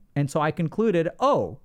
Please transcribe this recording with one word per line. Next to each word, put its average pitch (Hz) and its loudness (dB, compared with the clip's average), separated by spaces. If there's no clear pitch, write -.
And 143 0
so 156 -2
I 156 0
concluded, 175 0
"Oh, 135 0